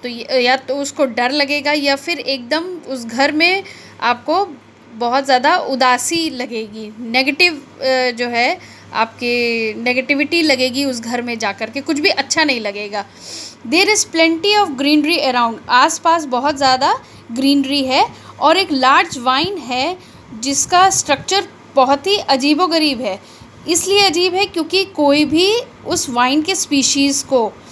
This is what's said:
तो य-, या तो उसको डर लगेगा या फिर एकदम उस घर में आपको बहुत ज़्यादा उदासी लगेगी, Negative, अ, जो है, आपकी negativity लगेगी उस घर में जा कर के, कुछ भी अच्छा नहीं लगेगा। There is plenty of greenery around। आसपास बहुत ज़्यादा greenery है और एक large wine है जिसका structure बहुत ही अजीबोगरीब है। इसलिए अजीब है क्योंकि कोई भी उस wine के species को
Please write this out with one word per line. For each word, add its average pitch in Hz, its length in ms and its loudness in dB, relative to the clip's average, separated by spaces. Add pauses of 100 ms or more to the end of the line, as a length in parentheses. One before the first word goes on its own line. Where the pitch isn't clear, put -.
तो 247 60 -10
य-, 233 220 -12
या 254 260 2
तो 262 200 -6
उसको 277 280 -2
डर 247 260 0
लगेगा 285 420 0
या 277 240 0
फिर 302 220 -6
एकदम 269 460 -4
उस 269 400 -10
घर 262 280 0
में 359 320 2 (360)
आपको 302 480 0 (440)
बहुत 240 320 0
ज़्यादा 269 340 4
उदासी 262 720 0
लगेगी, 220 680 -10
Negative, 262 560 0
अ, - 280 -14 (280)
जो 240 180 -4
है, 240 300 0 (340)
आपकी 233 840 -2
negativity 269 680 0
लगेगी 262 420 0
उस 254 160 -4
घर 233 220 -4
में 240 160 -6
जा 208 140 -2
कर 220 180 -8
के, 277 100 -8
कुछ 294 200 -2
भी 302 80 2
अच्छा - 360 0
नहीं 262 160 0
लगेगा। 208 440 -6 (640)
There 392 280 2
is - 140 0
plenty 330 460 2
of 403 100 4
greenery 294 520 0 (140)
around। 233 220 0 (140)
आसपास 320 560 2
बहुत 269 320 -2
ज़्यादा 277 440 2 (320)
greenery 269 520 0
है 277 220 2 (340)
और 320 160 4
एक 381 160 0
large 277 460 2
wine 285 400 -2
है 262 400 -4 (420)
जिसका 349 500 2
structure 370 580 -2 (280)
बहुत 269 300 4
ही 403 100 2
अजीबोगरीब 294 840 2
है। 196 200 -6 (480)
इसलिए 381 320 2
अजीब 359 340 2
है 392 120 2
क्योंकि 349 380 -2
कोई 302 400 2
भी 381 360 2 (260)
उस 339 240 -4
wine 254 320 2
के 381 120 -2
species 277 720 0
को 226 260 0 (200)